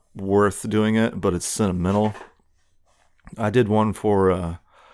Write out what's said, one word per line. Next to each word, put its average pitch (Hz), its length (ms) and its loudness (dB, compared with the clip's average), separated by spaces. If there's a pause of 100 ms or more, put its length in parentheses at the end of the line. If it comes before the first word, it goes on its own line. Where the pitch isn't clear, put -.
(140)
worth 98 540 2
doing 107 260 2
it, 113 280 0
but 98 120 2
it's 85 120 -6
sentimental. 101 680 -2 (1200)
I 110 120 -2
did 117 180 2
one 107 260 0
for, 98 360 2
uh, 87 260 -4 (380)